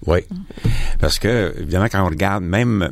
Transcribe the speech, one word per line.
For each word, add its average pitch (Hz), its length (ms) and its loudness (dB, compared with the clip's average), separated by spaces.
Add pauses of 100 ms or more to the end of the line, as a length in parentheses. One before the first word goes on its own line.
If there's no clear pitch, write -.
Oui. - 140 2 (800)
Parce 76 180 2
que, 104 400 0
évidemment, 87 320 0
quand 95 140 2
on 87 60 0
regarde, 98 340 -2
même, 98 480 0